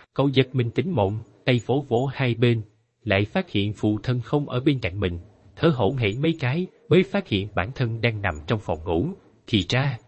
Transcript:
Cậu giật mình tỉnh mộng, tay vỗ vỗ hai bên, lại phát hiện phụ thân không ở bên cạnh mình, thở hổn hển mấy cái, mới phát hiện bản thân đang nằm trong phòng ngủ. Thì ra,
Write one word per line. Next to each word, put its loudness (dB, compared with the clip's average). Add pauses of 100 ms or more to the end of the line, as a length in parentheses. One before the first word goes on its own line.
(140)
Cậu 2
giật 2
mình 0
tỉnh -2
mộng, 0 (260)
tay 2
vỗ 0
vỗ 2
hai 0
bên, 2 (400)
lại 2
phát -2
hiện 0
phụ 0
thân -2
không -2
ở -4
bên 2
cạnh -4
mình, -2 (380)
thở 2
hổn 2
hển 0
mấy 0
cái, -2 (220)
mới 6
phát -4
hiện 0
bản -2
thân -2
đang 0
nằm 0 (120)
trong 0
phòng -4
ngủ. 0 (380)
Thì 2
ra, -2